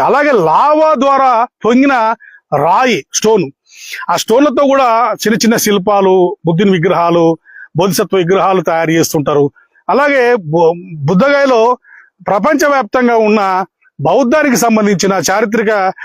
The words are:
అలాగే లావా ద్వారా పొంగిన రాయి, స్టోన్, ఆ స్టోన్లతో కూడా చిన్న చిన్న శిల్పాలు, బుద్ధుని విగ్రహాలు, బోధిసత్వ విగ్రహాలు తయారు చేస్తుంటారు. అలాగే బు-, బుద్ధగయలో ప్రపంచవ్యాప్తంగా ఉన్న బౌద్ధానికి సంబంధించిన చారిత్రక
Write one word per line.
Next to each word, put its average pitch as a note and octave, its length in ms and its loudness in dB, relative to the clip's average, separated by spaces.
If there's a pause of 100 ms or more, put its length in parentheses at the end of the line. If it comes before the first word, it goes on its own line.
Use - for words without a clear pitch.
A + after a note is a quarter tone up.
అలాగే C#4+ 240 0
లావా B3+ 580 2 (140)
ద్వారా C4+ 280 2 (320)
పొంగిన C4 300 2 (720)
రాయి, A3 320 0 (160)
స్టోన్, G#3+ 320 0 (640)
ఆ F3 60 -2
స్టోన్లతో C#4 460 0 (100)
కూడా C4+ 180 2 (320)
చిన్న G#3+ 220 0
చిన్న A3+ 120 2
శిల్పాలు, G3 800 0 (100)
బుద్ధుని F3+ 240 2
విగ్రహాలు, E3+ 560 0 (500)
బోధిసత్వ F#3+ 400 -2
విగ్రహాలు F#3 440 0
తయారు E3 300 -2
చేస్తుంటారు. D3+ 540 0 (480)
అలాగే B3+ 420 0 (180)
బు-, E3 220 2 (320)
బుద్ధగయలో C4 560 2 (640)
ప్రపంచవ్యాప్తంగా B3+ 880 0 (120)
ఉన్న G#3+ 120 2 (600)
బౌద్ధానికి B3 560 0
సంబంధించిన G3+ 560 0 (180)
చారిత్రక A3 400 -2 (340)